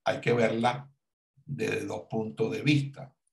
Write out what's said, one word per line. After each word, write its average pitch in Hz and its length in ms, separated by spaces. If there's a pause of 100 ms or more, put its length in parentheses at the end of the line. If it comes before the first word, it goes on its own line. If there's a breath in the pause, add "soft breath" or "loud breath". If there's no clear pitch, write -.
hay 113 160
que 120 120
verla 117 600 (520)
desde 107 420
dos 107 240
puntos 110 400
de 107 120
vista, - 520 (180)